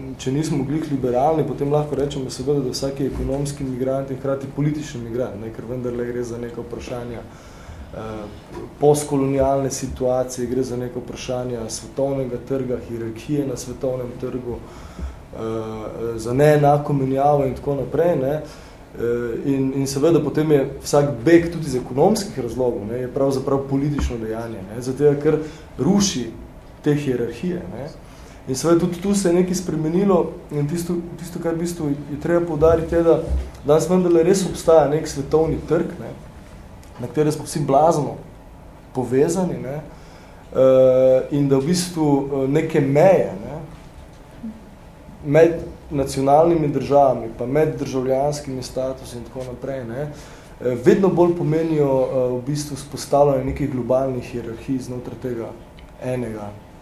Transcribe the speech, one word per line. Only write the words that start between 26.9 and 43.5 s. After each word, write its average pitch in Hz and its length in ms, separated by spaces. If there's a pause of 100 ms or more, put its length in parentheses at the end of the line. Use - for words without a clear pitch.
hierarhije, 131 720
ne. 123 160 (600)
In 131 80
seveda 165 240
tudi 175 220
tu 202 140
se 185 140
je 170 40
nekaj 180 220
spremenilo 170 800 (180)
in 147 160
tisto, 170 300 (220)
tisto, - 200
kar 165 160
v 160 80
bistvu 165 260 (220)
je 135 100
treba 175 240
poudariti, 160 500
je, 170 80
da 156 180 (420)
danes 160 260
vendarle 175 380
res 190 180
obstaja 156 460
nek 151 160
svetovni 143 640
trg, 175 320
ne, 120 80 (880)
na 123 80
katerem 151 240
smo - 160
vsi - 160
blazno 143 540 (760)
povezani, 139 720
ne, 135 160
eh, 131 1500
in 143 160
da 139 100
v 135 140
bistvu, 160 380
eh, 139 420
neke 156 300
meje, 143 500 (140)
ne, 143 160 (1600)